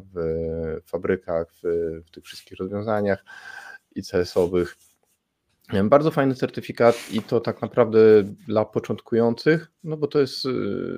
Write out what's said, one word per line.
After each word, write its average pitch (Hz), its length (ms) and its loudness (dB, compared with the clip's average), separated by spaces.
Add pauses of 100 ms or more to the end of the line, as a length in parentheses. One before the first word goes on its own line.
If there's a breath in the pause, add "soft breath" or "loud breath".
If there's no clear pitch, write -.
(140)
w 82 720 -6
fabrykach, 87 680 -4
w, - 100 -20 (440)
w - 60 -20
tych - 120 -20
wszystkich - 340 -20
rozwiązaniach 101 680 -2 (680 loud breath)
I - 80 -8
C 95 160 -2
S-owych. 87 560 0 (960)
E, 98 100 2
bardzo 147 280 4
fajny 135 240 0
certyfikat 120 600 2 (160)
i 110 100 -2
to 117 180 0
tak 113 220 -6
naprawdę 110 600 6 (240)
dla 107 180 0
początkujących, 117 1040 -2 (120)
no 156 140 -8
bo 147 100 -4
to 147 120 0
jest, 135 260 -2
y, 135 40 -4 (480)